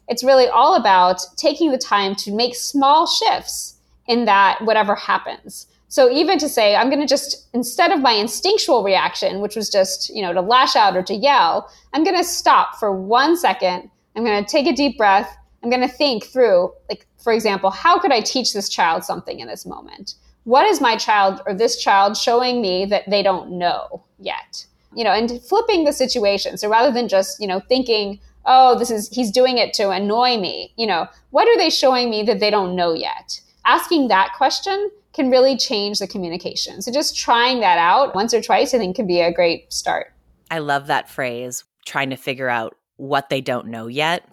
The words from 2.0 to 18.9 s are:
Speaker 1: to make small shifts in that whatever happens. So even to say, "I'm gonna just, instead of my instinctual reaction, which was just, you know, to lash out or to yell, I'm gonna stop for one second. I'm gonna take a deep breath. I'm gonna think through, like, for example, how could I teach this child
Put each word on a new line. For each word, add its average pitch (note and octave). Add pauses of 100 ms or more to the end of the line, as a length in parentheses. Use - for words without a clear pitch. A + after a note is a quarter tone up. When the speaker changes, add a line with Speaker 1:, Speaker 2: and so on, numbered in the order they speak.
Speaker 1:
to G3+
make A#3+
small C#4+
shifts - (320)
in A#3+
that G3
whatever G#3+
happens. - (240)
So B3+
even D#4
to D4
say, G#3
"I'm A#3
gonna C#4+
just, -
instead B3+
of D#4+
my A#3+
instinctual A#3+
reaction, F#3
which G#3
was G#3+
just, F#3+
you G#3+
know, F3
to F#3
lash B3
out G3+
or F#3
to G3
yell, G#3+ (240)
I'm D4+
gonna F4+
stop -
for G#3
one A#3+
second. F#3+ (240)
I'm A3
gonna G#3
take C#4+
a E4
deep C#4
breath. G3+ (280)
I'm A#3
gonna B3+
think C4+
through, G#3 (160)
like, - (180)
for A#3+
example, G#3+
how E4+
could F4+
I A3+
teach -
this G3+
child F3